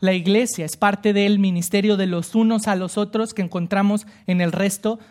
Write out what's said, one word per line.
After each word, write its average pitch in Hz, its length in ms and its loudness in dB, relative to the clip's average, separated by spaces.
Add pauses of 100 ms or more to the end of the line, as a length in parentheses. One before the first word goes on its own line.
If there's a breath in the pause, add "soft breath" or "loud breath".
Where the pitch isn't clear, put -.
la 190 120 2
iglesia. 185 540 0
Es 151 100 -10
parte 202 380 2
del 202 240 2
ministerio 196 580 0
de 190 100 0
los 175 280 -4
unos 220 340 2
a 202 80 2
los 185 220 -4
otros 220 340 -4
que - 80 -6
encontramos 196 640 0 (200 loud breath)
en 180 160 0
el 170 100 0
resto 202 460 -2 (120 loud breath)